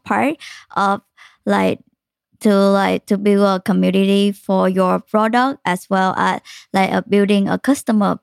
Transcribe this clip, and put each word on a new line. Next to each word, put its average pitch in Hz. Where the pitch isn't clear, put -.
part 233
of, 196
like, 196
to, 202
like, 190
to 196
build 202
a 190
community 196
for 190
your 185
product 240
as 180
well 190
as, 185
like, 190
uh, 185
building 202
a 185
customer 208